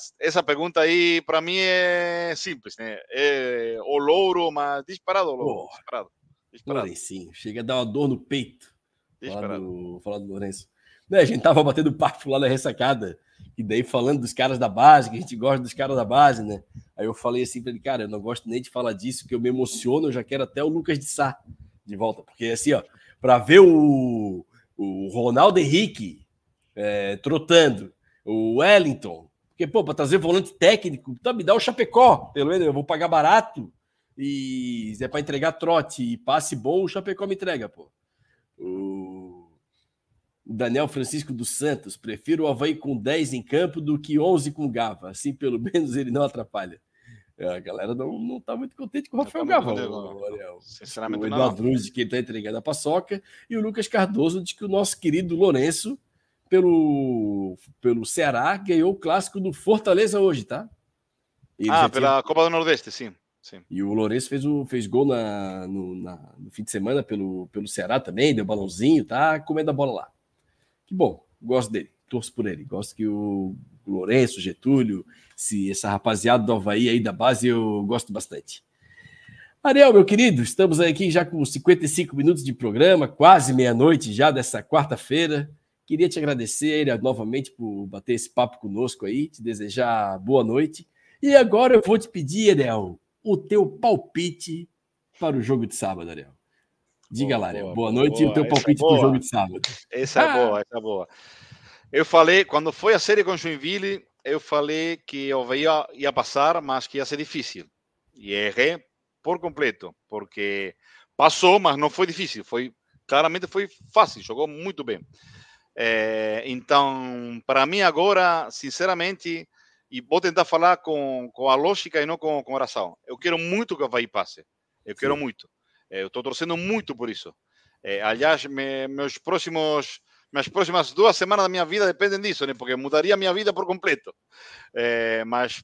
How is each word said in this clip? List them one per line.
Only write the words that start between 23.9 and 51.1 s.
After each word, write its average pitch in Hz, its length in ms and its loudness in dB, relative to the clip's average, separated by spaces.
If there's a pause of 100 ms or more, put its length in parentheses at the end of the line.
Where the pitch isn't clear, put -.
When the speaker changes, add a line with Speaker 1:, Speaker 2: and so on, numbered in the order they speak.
Speaker 2:
o 98 340 -6
Ronaldo 123 480 4
Henrique, 139 640 0 (520)
é, 104 420 -4
trotando, 151 760 4 (320)
o 110 340 -2
Wellington, 143 720 4 (240)
porque, - 140 -6
pô, 180 180 0
pra 147 120 -6
trazer 147 240 2
volante 180 340 0
técnico, 165 720 2
tá, 247 100 0
me 214 100 -6
dá 190 120 4
o 226 40 2
Chapecó, 240 580 6 (160)
pelo 143 160 0
menos 175 180 2
eu 143 60 2
vou 143 100 -4
pagar 143 240 -2
barato, 160 640 2 (460)
e 131 800 -6
se 110 80 -8
é 127 40 -2
pra 147 120 -6
entregar 147 340 -2
trote 160 500 -2
e 117 140 -4
passe 147 380 -2
bom, 143 280 0
o 180 40 -2
Chapecó 190 380 -8
me 196 100 -6
entrega, 170 340 -6
pô. 73 200 -20 (680)
O 92 920 -12 (960)
Daniel 120 420 -2
Francisco 143 460 -8
dos 117 160 -8
Santos, 139 480 -6
"Prefiro 151 460 -4
o 151 40 0
Avaí 143 280 -2
com 143 200 -6
dez 131 380 -2
em 123 80 -6
campo 156 400 -2
do 147 180 -2
que 147 200 -2
onze 151 320 2
com 147 200 -6
Gava, 110 380 -6
assim 135 240 -8
pelo 123 300 -4
<laughs> - 100 -4
menos 147 220 -2
ele 135 160 -4
não 143 120 0
atrapalha." 104 560 -8 (580)
É, 90 120 -8
a 90 100 -6
galera 98 340 -8
não, 127 240 -8
não - 220 -10
tá - 160 -12
muito 262 220 -12
contente 277 320 -10
com 233 80 -8
o - 20 0
Speaker 1:
Não 285 60 -2
Speaker 2:
Rafael 330 200 -6
Speaker 1:
tá 320 140 4
muito 185 60 0
Speaker 2:
Gava, 113 100 -2
Speaker 1:
contente 120 140 -6
com 107 60 -10
o 101 160 -12
Speaker 2:
o 98 100 -18
Speaker 1:
Gava. 104 120 -8
Speaker 2:
Ariel. 92 280 -14
Speaker 1:
Sinceramente, 107 640 -10